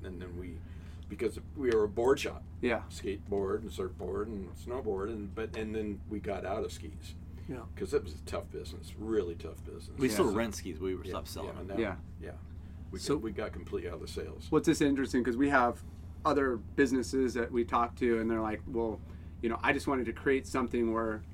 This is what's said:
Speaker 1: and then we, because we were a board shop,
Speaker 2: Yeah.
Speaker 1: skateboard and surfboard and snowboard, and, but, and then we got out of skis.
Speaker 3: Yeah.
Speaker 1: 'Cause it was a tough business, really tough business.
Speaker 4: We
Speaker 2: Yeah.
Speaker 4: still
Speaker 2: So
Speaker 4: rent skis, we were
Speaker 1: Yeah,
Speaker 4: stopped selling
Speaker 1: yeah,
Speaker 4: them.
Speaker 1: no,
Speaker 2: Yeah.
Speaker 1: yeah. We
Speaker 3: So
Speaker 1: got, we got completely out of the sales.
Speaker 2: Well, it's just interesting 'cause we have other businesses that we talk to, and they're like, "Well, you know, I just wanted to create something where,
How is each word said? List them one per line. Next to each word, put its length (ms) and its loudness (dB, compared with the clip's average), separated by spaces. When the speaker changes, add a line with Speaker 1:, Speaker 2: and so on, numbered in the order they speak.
Speaker 1:
and 160 -8
then 200 -8
we, 180 -8
because 320 0
we 140 2
were 140 8
a 40 6
board 320 6
shop, 240 -4
Speaker 2:
Yeah. 280 2
Speaker 1:
skateboard 720 -2
and 100 -8
surfboard 560 -4
and 280 -6
snowboard, 540 -2
and, 240 -6
but, 220 -4
and 180 -4
then 360 -2
we 100 -4
got 260 -4
out 200 0
of 60 -4
skis. 420 -10
Speaker 3:
Yeah. 140 -6
Speaker 1:
'Cause 180 -2
it 100 2
was 120 -8
a 100 -12
tough 260 -6
business, 460 -10
really 380 0
tough 300 -10
business. 340 -10
Speaker 4:
We 80 6
Speaker 2:
Yeah. 60 4
Speaker 4:
still 180 6
Speaker 2:
So 40 2
Speaker 4:
rent 200 2
skis, 240 -6
we 160 0
were 80 -6
Speaker 1:
Yeah, 80 -6
Speaker 4:
stopped 180 -4
selling 200 -6
Speaker 1:
yeah, 140 -8
Speaker 4:
them. 40 -6
Speaker 1:
no, 100 -4
Speaker 2:
Yeah. 180 0
Speaker 1:
yeah. 100 -8
We 80 -6
Speaker 3:
So 160 0
Speaker 1:
got, 80 0
we 80 -2
got 220 -4
completely 360 -4
out 60 -6
of 60 -10
the 60 -8
sales. 440 -8
Speaker 2:
Well, 60 6
it's 100 6
just 140 6
interesting 420 4
'cause 140 2
we 120 6
have 340 6
other 320 4
businesses 600 4
that 160 0
we 120 4
talk 340 4
to, 220 6
and 100 2
they're 120 2
like, 260 -2
"Well, 320 0
you 60 0
know, 160 2
I 80 6
just 160 0
wanted 200 2
to 40 0
create 340 4
something 460 2
where, 320 0